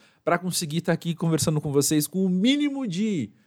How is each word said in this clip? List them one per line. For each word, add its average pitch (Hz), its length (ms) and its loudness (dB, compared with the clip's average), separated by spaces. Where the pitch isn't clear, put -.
pra 170 160 2
conseguir 170 440 -4
tá 175 100 0
aqui 165 240 -2
conversando 160 460 0
com 151 100 -4
vocês 147 340 2
com 190 200 -2
o - 20 2
mínimo 269 580 0
de 185 440 -2